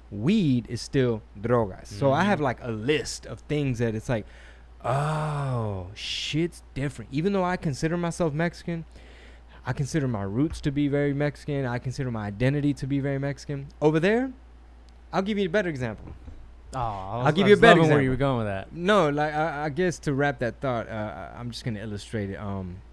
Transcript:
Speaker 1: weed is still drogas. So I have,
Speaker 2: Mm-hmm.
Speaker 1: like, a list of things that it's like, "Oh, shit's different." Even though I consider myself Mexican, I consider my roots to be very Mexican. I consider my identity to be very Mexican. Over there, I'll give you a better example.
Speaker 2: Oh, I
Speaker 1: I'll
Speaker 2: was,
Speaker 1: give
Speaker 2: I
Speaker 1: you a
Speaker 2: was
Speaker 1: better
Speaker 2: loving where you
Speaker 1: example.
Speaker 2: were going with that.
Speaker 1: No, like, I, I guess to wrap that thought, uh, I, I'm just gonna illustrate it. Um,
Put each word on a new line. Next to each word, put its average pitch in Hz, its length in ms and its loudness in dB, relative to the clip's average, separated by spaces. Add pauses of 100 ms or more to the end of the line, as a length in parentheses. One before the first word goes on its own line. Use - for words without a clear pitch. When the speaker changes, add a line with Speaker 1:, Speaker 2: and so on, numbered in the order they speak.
(120)
Speaker 1:
weed 127 560 2
is 117 140 -6
still 123 400 0 (180)
drogas. 110 480 0
So 131 240 2
I 165 140 4
have, 196 140 2
Speaker 2:
Mm-hmm. 151 40 0
Speaker 1:
like, 123 180 0
a 120 100 -6
list 120 540 -2
of 120 220 -12
things 139 320 0
that 113 160 0
it's 110 140 -6
like, 110 160 0 (580)
"Oh, 135 1080 -2
shit's - 720 -4 (100)
different." 127 400 -6
Even 170 200 2
though 190 100 2
I 180 140 0
consider 160 400 -2
myself 170 360 0
Mexican, 165 520 -4 (800)
I 127 80 -2
consider 135 340 -2
my 104 160 -2
roots 120 380 -2
to 147 100 0
be 143 160 0
very 143 260 0
Mexican. 143 520 -2
I 123 140 -4
consider 127 320 -4
my 110 140 -4
identity 135 500 2
to 139 120 -6
be 139 120 0
very 139 200 -2
Mexican. 139 480 -6 (140)
Over 156 180 4
there, 233 320 2 (800)
I'll 175 100 0
give 202 160 -2
you 196 80 2
a 170 40 -2
better 185 200 2
example. 123 380 -6 (680)
Speaker 2:
Oh, 131 40 -4
I - 20 -2
Speaker 1:
I'll 107 440 -4
Speaker 2:
was, 151 100 6
Speaker 1:
give 185 100 4
Speaker 2:
I 202 40 8
Speaker 1:
you 208 40 10
a 196 40 12
Speaker 2:
was 170 40 0
Speaker 1:
better 170 200 10
Speaker 2:
loving 156 120 6
where 143 80 6
you 131 120 2
Speaker 1:
example. 131 240 2
Speaker 2:
were 113 60 0
going - 20 -2
with - 20 -2
that. 95 280 -6
Speaker 1:
No, 175 340 4
like, 147 240 0
I, 151 320 -2
I 156 40 -4
guess 170 300 0
to 147 140 -2
wrap 139 260 0
that 117 200 -4
thought, 120 300 -4
uh, 95 460 -8
I, 90 40 -12
I'm 120 120 -8
just - 120 -12
gonna 107 180 -4
illustrate 104 500 -6
it. 92 60 -8
Um, 95 400 -6 (140)